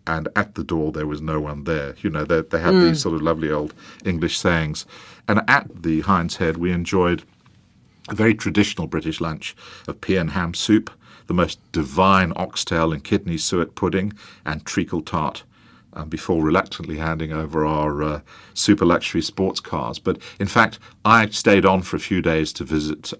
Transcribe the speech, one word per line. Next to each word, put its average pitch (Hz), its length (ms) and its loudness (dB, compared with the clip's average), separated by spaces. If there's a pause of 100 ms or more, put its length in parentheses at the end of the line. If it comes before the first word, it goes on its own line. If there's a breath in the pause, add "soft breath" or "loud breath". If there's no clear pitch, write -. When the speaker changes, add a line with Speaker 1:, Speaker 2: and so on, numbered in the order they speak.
Speaker 1:
and 80 280 -4
at - 220 0
the 90 80 -6
door 80 260 -2
there 76 160 -6
was 73 140 -6
no 78 200 -4
one 73 220 -8
there." 71 380 -4
You - 100 -2
know, 76 140 -4
they, 80 180 2
they 80 180 -2
have 90 140 4
these 170 240 6
Speaker 2:
Mm. 143 40 -4
Speaker 1:
sort 82 120 -2
of 76 80 -2
lovely 80 300 0
old 76 200 -2 (320 loud breath)
English 85 340 -2
sayings. 80 460 0 (440 loud breath)
And 107 180 4
at - 360 0
the 80 200 0
Hind's 85 340 0
Head, 82 200 0
we 87 160 0
enjoyed 87 500 0 (880)
a - 80 -8
very 110 180 4
traditional 95 540 0
British 80 320 -4
lunch 80 340 -6 (320 loud breath)
of - 140 -10
pea 95 160 0
and 82 160 0
ham 87 220 -4
soup, - 360 2 (380 soft breath)
the - 60 -2
most 87 260 0 (100)
divine 92 640 2
oxtail 82 580 -2
and 73 120 -6
kidney 87 340 -2
suet 85 380 -2
pudding, 98 360 -2 (320 loud breath)
and 76 200 -6
treacle 85 380 -4
tart, - 420 -4 (480 soft breath)
um, 78 160 -12
before 80 340 -2
reluctantly 80 560 0
handing 80 340 -4
over 78 340 -4
our, 76 360 -2
uh, 76 180 -4 (340 soft breath)
super - 300 2
luxury 85 380 2
sports - 380 -4
cars. 65 380 -8
But 92 200 -2 (200 loud breath)
in 98 100 -2
fact, 110 300 4 (260 soft breath)
I 110 260 6
stayed 98 360 4
on 95 160 6
for 90 140 -6
a 78 40 -8
few 92 220 0
days 80 320 0
to - 100 -10
visit, 76 540 -4